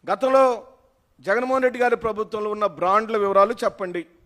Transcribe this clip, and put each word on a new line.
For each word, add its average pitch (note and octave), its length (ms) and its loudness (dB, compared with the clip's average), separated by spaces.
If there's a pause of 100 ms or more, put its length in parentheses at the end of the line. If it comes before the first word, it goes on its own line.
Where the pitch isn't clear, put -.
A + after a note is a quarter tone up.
గతంలో C4 360 2 (800)
జగన్మోహన్ B3+ 400 0
రెడ్డి B3 160 0
గారి A#3+ 240 2
ప్రభుత్వంలో G#3+ 500 -6
ఉన్న G#3 100 -2 (120)
బ్రాండ్ల G#3+ 460 0
వివరాలు G3 300 4 (100)
చెప్పండి. F3+ 380 -6 (240)